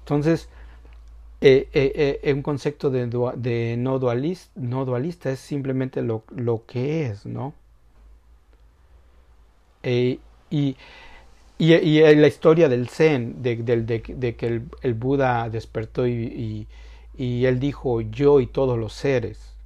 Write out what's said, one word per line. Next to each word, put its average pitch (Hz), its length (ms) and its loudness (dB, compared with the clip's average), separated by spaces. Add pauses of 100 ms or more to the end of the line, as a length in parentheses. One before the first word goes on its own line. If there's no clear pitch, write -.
Entonces, 147 480 -2 (920)
eh, 139 320 6
eh, 139 520 0
eh, 151 80 0
un 139 100 -2
concepto 147 480 -4
de 127 160 -2
dua-, 120 300 -4
de 117 420 -2
no 131 220 -2
dualis-, 131 560 -2
no 131 280 -6
dualista 131 460 -4
es 131 80 -6
simplemente 131 640 -4
lo, 113 220 -4 (100)
lo 117 320 -4
que 143 400 -4
es, 104 200 -10
¿no? 117 280 -10 (2250)
Eh, 123 340 0 (320)
y, 143 260 0 (840)
y, 165 160 6
y 151 420 6
la 151 100 8
historia 160 420 4
del 123 200 0
Zen, 135 520 0
de, 120 160 -2
del, 117 300 -2
de, 113 140 -4
de 123 340 -6
que - 140 -6
el, 117 200 -6 (140)
el 123 120 -2
Buda 123 540 -2
despertó 113 600 -6
y, 123 40 -2
y, 113 560 -8 (480)
y 123 300 -2
él 127 140 2
dijo, 131 400 -2
"Yo 135 400 4
y 123 60 0
todos 131 320 -2
los 107 140 -6
seres". 123 720 -4